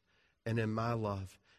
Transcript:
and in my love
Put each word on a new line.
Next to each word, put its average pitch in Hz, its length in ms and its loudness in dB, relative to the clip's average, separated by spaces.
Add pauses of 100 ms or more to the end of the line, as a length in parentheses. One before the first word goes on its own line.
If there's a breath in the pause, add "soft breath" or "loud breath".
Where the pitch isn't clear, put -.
(460 soft breath)
and 113 140 2
in 110 120 2
my 113 220 0
love 101 460 -2 (200 soft breath)